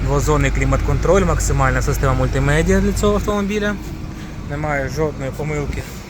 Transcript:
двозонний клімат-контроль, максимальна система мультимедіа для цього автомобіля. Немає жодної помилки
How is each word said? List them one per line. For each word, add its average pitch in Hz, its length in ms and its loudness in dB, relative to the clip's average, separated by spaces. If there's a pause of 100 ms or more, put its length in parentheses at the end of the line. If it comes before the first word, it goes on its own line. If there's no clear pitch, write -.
двозонний 139 460 2
клімат-контроль, 143 720 2
максимальна 135 580 2
система 135 320 2
мультимедіа 143 680 2
для 202 120 0
цього 208 220 2
автомобіля. 208 640 -2 (760)
Немає 143 380 -2
жодної 139 420 -2
помилки 147 520 -4 (280)